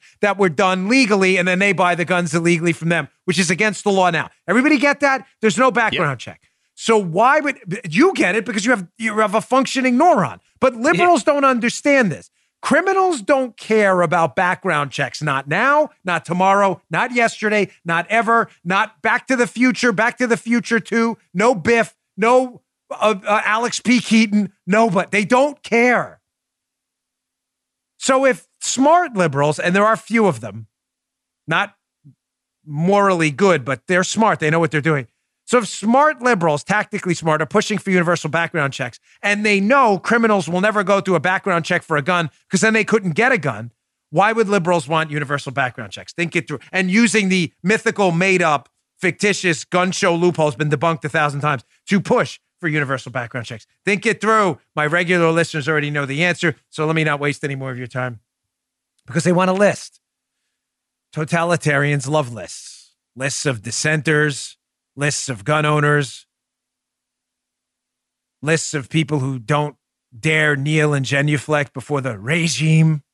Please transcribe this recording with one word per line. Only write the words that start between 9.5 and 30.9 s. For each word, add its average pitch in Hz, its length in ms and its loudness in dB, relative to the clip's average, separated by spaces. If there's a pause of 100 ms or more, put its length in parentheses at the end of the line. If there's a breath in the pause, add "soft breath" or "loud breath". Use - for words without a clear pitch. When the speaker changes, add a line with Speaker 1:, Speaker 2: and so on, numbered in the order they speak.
Speaker 1:
neuron, 220 420 2 (200)
but 254 140 2
liberals 339 520 2
Speaker 2:
Yeah. 294 80 4
Speaker 1:
don't 277 100 0
understand 247 640 2
this. 98 200 -10 (320)
Criminals 370 580 0
don't 262 380 -2
care 202 420 2
about 165 340 2
background 175 560 -2
checks. 139 320 -6
Not 139 240 -2
now, 262 440 0 (140 soft breath)
not 175 200 -4
tomorrow, 190 560 2 (100)
not 220 220 -2
yesterday, 214 580 0 (140 soft breath)
not 170 240 -2
ever, 226 400 2 (160 soft breath)
not 196 380 -2
Back 226 240 0
to 262 100 0
the 233 100 2
Future, 240 460 0
Back 220 260 0
to 254 80 0
the 226 120 0
Future 226 420 0
Two, 226 380 -2 (160)
no 226 200 2
Biff, 220 400 0 (220)
no 247 460 2 (300)
uh, 214 340 0
uh, 214 180 0
Alex 220 360 -2
P. 240 200 2
Keaton? 208 520 2 (140)
No, 214 240 4
but 175 200 -2
they 202 140 0
don't 269 380 0
care. 233 580 0 (1800)
So 269 260 0
if 247 240 0 (120)
smart 302 540 2
liberals, 151 440 0
and 175 160 0
there 202 120 4
are 220 100 2
few 220 300 0
of 127 140 0
them, 110 260 -14 (800)